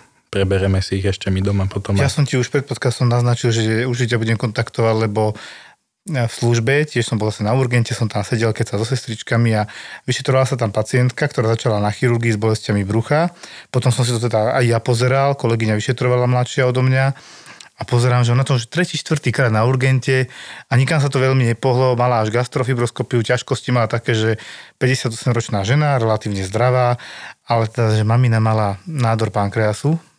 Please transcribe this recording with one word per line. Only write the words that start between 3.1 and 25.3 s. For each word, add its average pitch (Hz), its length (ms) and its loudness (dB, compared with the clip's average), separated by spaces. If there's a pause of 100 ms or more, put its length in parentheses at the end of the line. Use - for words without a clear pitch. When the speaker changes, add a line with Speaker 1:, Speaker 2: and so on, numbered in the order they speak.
Speaker 2:
že 113 320 0
určite 120 320 -2
budem 110 180 0
kontaktovať, 113 680 0
lebo 107 300 0 (680)
v 123 240 -2
službe, 120 560 0
tiež 123 160 -2
som 113 160 -2
bol 107 160 -2
zase - 80 -8
na 104 80 0
urgente, 120 400 0
som 117 160 -2
tam 104 160 -4
sedel, 113 320 0
keď - 160 -4
sa - 80 -4
so 110 80 -2
sestričkami 117 720 0
a 104 80 0 (400)
vyšetrovala 131 400 0
sa 139 80 -2
tam 117 160 -2
pacientka, 123 560 0
ktorá 113 240 0
začala 110 320 0
na 104 80 2
chirurgii 117 400 0
s 107 80 0
bolestiami 107 480 0
brucha. 147 480 0 (400)
Potom 127 160 2
som 123 160 0
si 120 80 -2
to 113 80 -2
teda 117 320 0
aj 135 160 2
ja 113 80 2
pozeral, 127 560 2
kolegyňa 113 400 0
vyšetrovala 123 560 0
mladšia 123 320 0
odo 127 240 2
mňa. 131 240 2 (680)
A - 80 -8
pozerám, 123 400 2
že 117 80 4
ona 127 80 4
to 135 160 2
už 117 160 -4
tretí, 180 240 -2
štvrtý - 400 -2
krát 123 160 2
na 110 160 2
urgente 131 640 0 (340)
a - 140 -4
nikam 147 160 2
sa 139 160 2
to 135 80 0
veľmi 131 320 2
nepohlo. 127 400 2
Mala 123 320 2
až 107 80 -2
gastrofibroskopiu, 120 880 -2
ťažkosti - 480 -2
mala 117 160 2
také, 117 320 -2
že 110 140 2 (500)
päťdesiatosem 127 560 -2